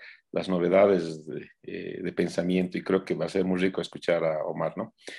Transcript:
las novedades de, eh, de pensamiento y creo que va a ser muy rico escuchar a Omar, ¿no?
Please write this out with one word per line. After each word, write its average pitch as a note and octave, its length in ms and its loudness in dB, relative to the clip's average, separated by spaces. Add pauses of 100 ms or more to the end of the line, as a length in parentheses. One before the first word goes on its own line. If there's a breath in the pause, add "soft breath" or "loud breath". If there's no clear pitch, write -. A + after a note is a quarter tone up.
(300 loud breath)
las F2 180 -4
novedades F2 760 4
de, D2 220 -10 (160)
eh, F2+ 380 -10
de F2+ 100 -4
pensamiento F2+ 640 0
y E2 40 -10
creo F#2+ 220 2
que F#2 100 -2
va D#2+ 120 -4
a - 20 -2
ser F#2+ 160 0
muy F#2 140 0
rico F#2+ 220 0
escuchar E2+ 440 0
a D#2 200 0
Omar, D#2+ 320 -4
¿no? G2 180 -10 (240 loud breath)